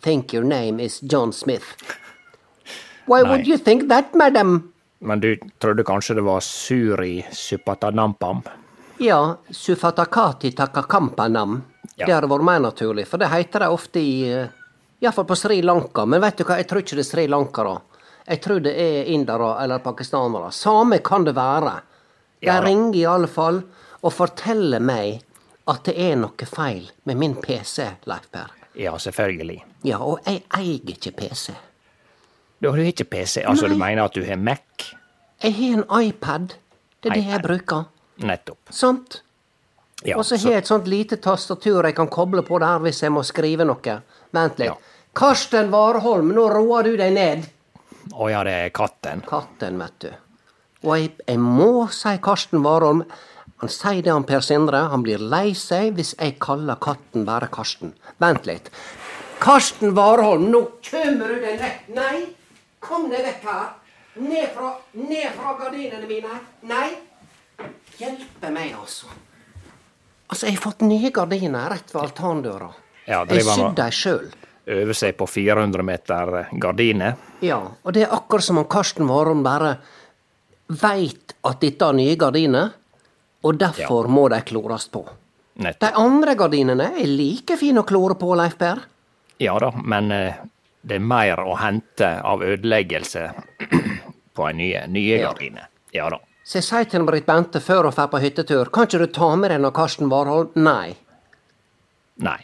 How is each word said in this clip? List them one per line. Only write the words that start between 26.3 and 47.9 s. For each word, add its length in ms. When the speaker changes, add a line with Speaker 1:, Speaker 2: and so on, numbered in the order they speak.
Speaker 1:
feil 440
med 120
min 180
P 280
C, 200
Leif 260
Per. 160
Speaker 2:
Ja, 220
selvfølgelig. 640
Speaker 1:
Ja, 160
og 260
jeg 180
eier 320
ikke 240
P 240
C. 180
Speaker 2:
Du 100
har 60
jo 60
ikke 260
P 160
C, 180
altså 240
Speaker 1:
Nei. 60
Speaker 2:
du 60
mener 260
at 80
du 100
har 140
Mac? 240
Speaker 1:
Jeg 120
har 280
en 240
iPad. 460
Det 80
er 40
det 100
jeg 140
Speaker 2:
iPad. 40
Speaker 1:
bruker. 420
Speaker 2:
Nettopp. 400
Speaker 1:
Sant? 520
Speaker 2:
Ja, 120
Speaker 1:
Og 80
så 120
Speaker 2:
så 100
Speaker 1:
har 40
jeg 80
et 80
sånt 200
lite 300
tastatur 640
jeg 120
kan 120
koble 360
på 160
der 200
hvis 220
jeg 100
må 120
skrive 420
noe. 360
Vent 280
litt. 100
Speaker 2:
Ja. 60
Speaker 1:
Karsten 560
Warholm, 600
nå 180
roer 340
du 140
deg 160
ned. 340